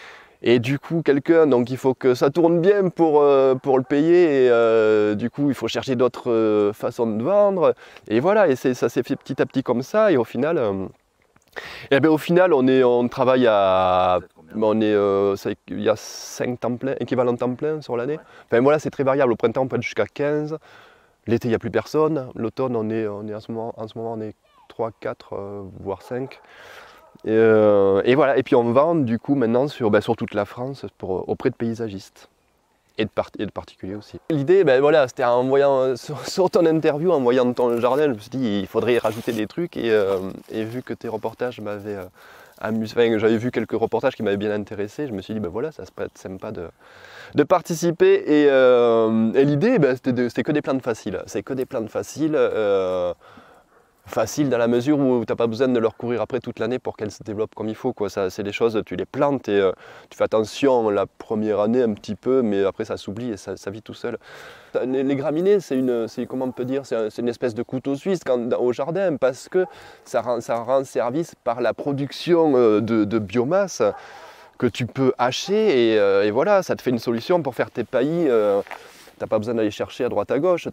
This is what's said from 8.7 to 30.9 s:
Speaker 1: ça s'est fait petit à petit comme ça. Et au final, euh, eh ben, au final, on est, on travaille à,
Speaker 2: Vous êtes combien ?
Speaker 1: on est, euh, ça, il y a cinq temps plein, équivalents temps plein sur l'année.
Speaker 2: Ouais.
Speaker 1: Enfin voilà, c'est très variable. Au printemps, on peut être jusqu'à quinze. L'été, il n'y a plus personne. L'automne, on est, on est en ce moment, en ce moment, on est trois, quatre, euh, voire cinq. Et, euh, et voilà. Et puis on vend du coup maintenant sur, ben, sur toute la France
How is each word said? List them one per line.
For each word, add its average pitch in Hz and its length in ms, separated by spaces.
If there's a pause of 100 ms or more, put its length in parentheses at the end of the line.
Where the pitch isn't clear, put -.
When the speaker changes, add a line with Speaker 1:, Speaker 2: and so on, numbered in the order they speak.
Speaker 1:
ça 123 140
s'est 123 160
fait 139 100
petit - 260
à 139 60
petit - 160
comme 120 200
ça. 214 280
Et 156 60
au 117 80
final, 151 340
euh, 98 280 (1040)
eh 139 80
ben, 151 80
au 156 100
final, 175 340
on 127 140
est, 131 160
on 120 240
travaille 127 420
à, 92 720
Speaker 2:
Vous 87 60
êtes - 60 (220)
combien ? 110 140
Speaker 1:
on 107 140
est, 107 120
euh, 101 440
ça, 104 140 (180)
il 98 120
y 104 80
a 104 60
cinq - 640
temps 120 160
plein, 131 240
équivalents 123 380
temps 123 180
plein 151 260
sur 127 160
l'année. 135 200
Speaker 2:
Ouais. - 80 (260)
Speaker 1:
Enfin 120 120
voilà, 147 180
c'est 131 100
très - 140
variable. 135 260
Au 110 60
printemps, 120 260
on 131 60
peut 123 80
être 117 60
jusqu'à - 240
quinze. 151 520 (720)
L'été, 117 180
il 117 60
n'y - 20
a 95 60
plus 110 100
personne. 139 640
L'automne, 123 400
on 110 160
est, 110 160
on 104 220
est 107 80
en - 20
ce - 140
moment, 113 240
en 110 100
ce 107 100
moment, 113 180
on 110 60
est 107 140 (320)
trois, 113 320
quatre, - 360
euh, 101 280 (160)
voire 92 240
cinq. 131 380 (840)
Et, - 60
euh, 107 760
et 123 120
voilà. 139 200
Et 135 60
puis - 140
on 120 160
vend 156 240
du 117 240
coup 143 160
maintenant 123 320
sur, 117 220
ben, 107 100
sur 117 160
toute 107 180
la 101 100
France 127 420 (120)